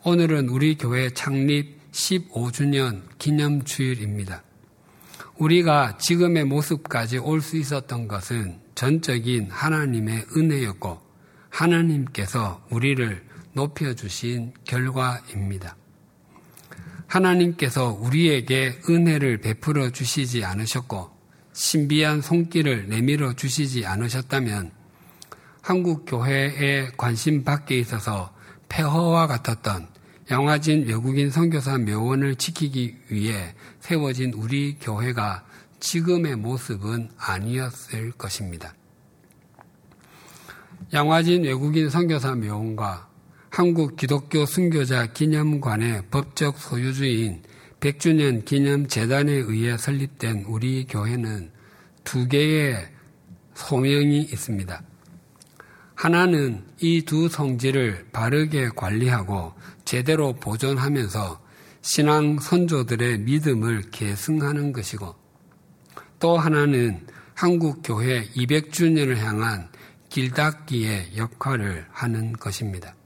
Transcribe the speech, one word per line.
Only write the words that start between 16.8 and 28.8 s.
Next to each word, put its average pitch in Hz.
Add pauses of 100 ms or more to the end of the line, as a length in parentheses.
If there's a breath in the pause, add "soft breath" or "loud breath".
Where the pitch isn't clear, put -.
하나님께서 170
우리에게 131 (100)
은혜를 151
베풀어 127
주시지 123
않으셨고 101 (440 soft breath)
신비한 151
손길을 151
내밀어 131
주시지 127
않으셨다면 113 (920 loud breath)
한국 175
교회의 139
관심 123
밖에 143
있어서 107 (340 loud breath)
폐허와 165